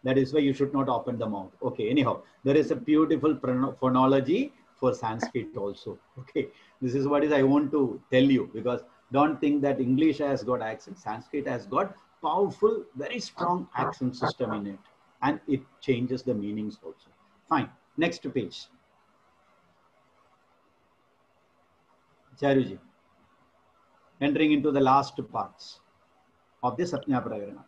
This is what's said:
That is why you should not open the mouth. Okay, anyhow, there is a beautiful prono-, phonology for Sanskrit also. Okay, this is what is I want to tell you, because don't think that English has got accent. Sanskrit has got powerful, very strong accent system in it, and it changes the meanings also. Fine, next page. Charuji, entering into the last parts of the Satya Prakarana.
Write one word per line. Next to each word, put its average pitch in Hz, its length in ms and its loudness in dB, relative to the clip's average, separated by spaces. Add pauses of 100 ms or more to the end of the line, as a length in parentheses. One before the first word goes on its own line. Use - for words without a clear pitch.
That 131 160 2
is 131 140 2
why 156 80 4
you 139 140 2
should 135 180 0
not 135 160 0
open 120 300 -2
the 113 100 -4
mouth. 98 240 -8 (100)
Okay, 117 280 -2
anyhow, 127 320 2 (200)
there 139 140 4
is 151 140 4
a 151 60 0
beautiful 151 580 2
prono-, 127 440 -2
phonology 131 720 2 (280)
for 123 160 2
Sanskrit 113 640 -6
also. 101 400 -8 (220)
Okay, 135 280 -4 (320)
this 127 140 -4
is 135 120 0
what 143 160 2
is 151 160 2
I 135 40 4
want 139 300 4
to 131 280 0 (100)
tell 131 120 6 (140)
you, 110 180 0
because 117 260 -4 (320)
don't 143 300 2
think 147 180 2
that 139 180 0
English 135 380 2 (100)
has 135 160 -2
got 110 200 -2
accent. 95 360 -10
Sanskrit 127 480 -8
has 123 200 -6
got 175 280 -2 (280)
powerful, 190 600 0 (140)
very 233 240 -6
strong 175 540 -4
accent 127 420 -4
system 113 380 -4
in 101 140 -6
it, 98 100 -12 (420)
and 139 260 -2
it 135 140 -2 (220)
changes 123 400 -2
the 127 100 -2
meanings 104 500 -6
also. - 280 -18 (400)
Fine, 131 180 0 (300)
next 170 340 -2
page. 107 260 -4 (3750)
Charuji, 135 380 2 (1400)
entering 151 320 2
into 147 180 2
the 139 100 2
last 135 400 4 (100)
parts - 500 -10 (840)
of 117 160 -2
the 175 80 0
Satya 139 340 -2
Prakarana. 104 480 -10